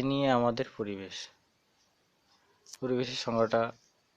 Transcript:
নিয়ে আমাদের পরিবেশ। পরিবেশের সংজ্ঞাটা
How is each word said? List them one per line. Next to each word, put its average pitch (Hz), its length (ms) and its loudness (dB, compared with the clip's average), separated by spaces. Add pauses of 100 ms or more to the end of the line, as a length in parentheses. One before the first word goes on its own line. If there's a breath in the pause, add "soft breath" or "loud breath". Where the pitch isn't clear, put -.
(100)
নিয়ে 139 180 2 (100)
আমাদের 120 300 0 (100)
পরিবেশ। 98 380 -8 (1600)
পরিবেশের 127 460 -2
সংজ্ঞাটা 113 380 2 (540)